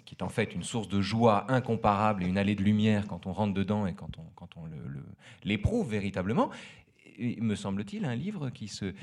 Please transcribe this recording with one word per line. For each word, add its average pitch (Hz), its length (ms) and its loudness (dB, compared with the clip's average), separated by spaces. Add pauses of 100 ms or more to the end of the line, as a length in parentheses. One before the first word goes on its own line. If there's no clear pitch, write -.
qui - 120 -20
est - 80 -6
en 90 40 -2
fait - 260 -2
une 87 100 -6
source 104 260 -4
de 101 100 2
joie 104 500 4
incomparable 107 720 2
et 90 40 2
une 92 100 2
allée 101 180 4
de 98 80 0
lumière 107 440 4
quand 87 180 -10
on 95 60 -4
rentre 101 220 0
dedans 98 340 0
et 85 60 -4
quand - 240 -12
on, 82 60 -12 (120)
quand - 220 -16
on 80 80 -10
le, 80 100 -10 (140)
le, 69 140 -10 (420)
l'éprouve 208 440 2
véritablement, 101 600 0 (680)
est, 117 220 -4
me 107 160 0
semble-t-il, 104 480 -6
un 127 120 -2
livre 156 340 -6
qui - 180 -10
se, 98 360 -6